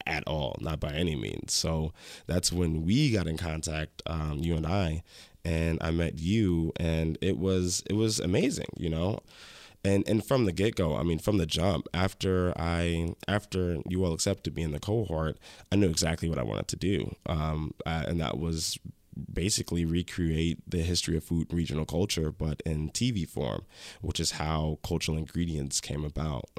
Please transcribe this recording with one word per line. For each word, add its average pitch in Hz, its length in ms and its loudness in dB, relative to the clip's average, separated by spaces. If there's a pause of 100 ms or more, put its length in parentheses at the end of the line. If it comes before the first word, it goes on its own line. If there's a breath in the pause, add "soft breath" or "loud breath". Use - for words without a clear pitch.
at 78 200 -4
all, 71 340 -2
not 78 180 -2
by 76 140 -4
any 80 240 0
means. 50 380 -4
So 80 400 0 (320 loud breath)
that's - 260 0
when 80 320 2
we 123 280 4
got 92 140 2
in 80 120 -2
contact, 78 680 -4
um, 76 360 -2
you 85 140 2
and 80 120 0
I, 82 360 0 (440 loud breath)
and 82 340 2
I 82 100 -2
met 82 280 2
you, 87 580 4
and 80 460 2
it 92 160 2
was, 90 500 2
it 98 60 0
was 110 260 2
amazing, 143 560 0
you 82 140 -2
know? 82 300 0 (640 loud breath)
And, 98 240 4
and 107 180 2
from 131 180 4
the 92 80 4
get-go, 87 440 2
I 62 80 0
mean, 82 160 2
from 104 180 2
the 82 80 2
jump, 82 480 2
after 90 640 2
I, 85 560 0 (140)
after 90 500 0 (100)
you 92 160 2
all 87 80 2
accepted 82 440 -2
me 82 80 -2
in 78 80 -2
the 73 80 -4
cohort, 85 580 -2 (320 loud breath)
I 95 60 2
knew 101 120 6
exactly 82 400 0
what 80 80 0
I 65 60 -2
wanted 52 260 -4
to - 80 -6
do. 85 380 0 (120)
Um, 78 460 0 (140)
uh, 82 220 0
and 85 120 0
that 78 180 -2
was 80 380 -2 (560)
basically 85 520 0
recreate 82 760 2 (100)
the 90 100 0
history 82 380 0
of 80 60 0
food 82 280 0
and 85 60 0
regional 78 300 0
culture, 80 460 0
but 78 340 -4
in 78 240 -2
T 123 220 0
V 95 120 0
form, 55 380 -4 (380 loud breath)
which - 180 -4
is 82 140 0
how 78 500 0
Cultural 80 340 -2
Ingredients 78 640 -2
came 73 240 -4
about, 76 420 -4 (120)